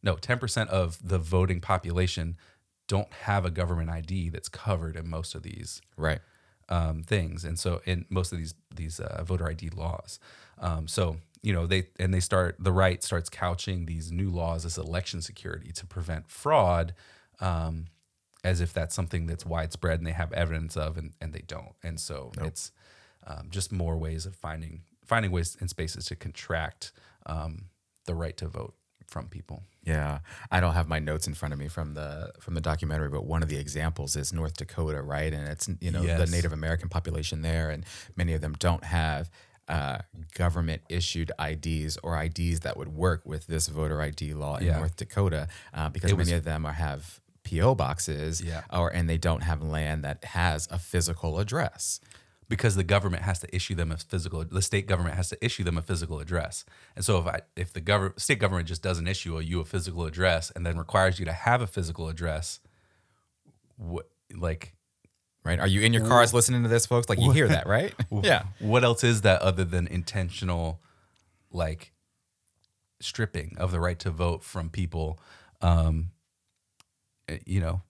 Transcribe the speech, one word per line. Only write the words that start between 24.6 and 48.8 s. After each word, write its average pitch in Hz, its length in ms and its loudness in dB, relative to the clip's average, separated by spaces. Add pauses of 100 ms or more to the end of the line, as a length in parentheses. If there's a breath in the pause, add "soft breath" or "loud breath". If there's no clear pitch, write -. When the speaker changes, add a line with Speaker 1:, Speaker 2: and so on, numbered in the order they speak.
Speaker 1:
finding 110 260 4
ways 85 300 0
and 92 80 -4
spaces - 380 -6
to 87 100 -8
contract, - 720 -6 (340 soft breath)
um, 80 400 -6 (400)
the 90 100 -4
right 82 220 -4
to 85 120 -6
vote - 240 -10 (340)
from - 200 -10
people. - 360 -14 (200)
Speaker 2:
Yeah. 73 360 0 (300 loud breath)
I 92 120 4
don't 87 120 4
have 82 140 4
my 80 120 0
notes 78 280 -2
in 78 60 -4
front 73 200 -4
of 71 60 -6
me 71 80 -6
from 76 260 -6
the, 73 460 -8
from - 140 -8
the 82 80 -2
documentary, 78 480 -2
but 67 160 -4
one 82 180 0
of 78 60 0
the 73 80 -4
examples 71 580 -4
is 71 180 -4
North 80 240 -4
Dakota, 76 440 -4
right? 73 320 -2
And 73 140 -6
it's, 76 220 -6 (120)
you 87 100 -2
know, 92 100 0
the 87 60 2
Speaker 1:
Yes. 82 240 4
Speaker 2:
Native 85 220 2
American 80 360 -2
population 80 520 -4
there, 80 280 0
and 76 160 -6 (300 loud breath)
many 85 180 2
of 78 80 0
them 76 180 -4
don't 85 260 2
have, 80 440 0 (400 loud breath)
uh, 71 300 -2 (360)
government 85 540 2
issued 82 500 -2
I 78 140 -2
Ds 78 500 -2
or 82 140 -2
I 78 100 -2
Ds 82 340 0
that 73 140 -4
would 71 140 -8
work 82 360 2
with 76 220 -8
this 80 200 0
voter 76 340 -2
I 76 80 0
D 76 240 -6
law 73 240 -4
in 90 80 0
Speaker 1:
Yeah. 82 140 4
Speaker 2:
North 82 180 -2
Dakota, 80 500 0 (260 loud breath)
uh, 78 140 -2
because 87 240 0
Speaker 1:
It 98 60 4
was 85 100 2
Speaker 2:
many 85 100 2
of 78 60 0
them 78 220 -2
are, 76 80 -4
have 76 480 -6 (220)
P 82 180 0
O 123 140 6
boxes, 78 640 -2
Speaker 1:
Yeah. 82 280 -6
Speaker 2:
or, 85 200 2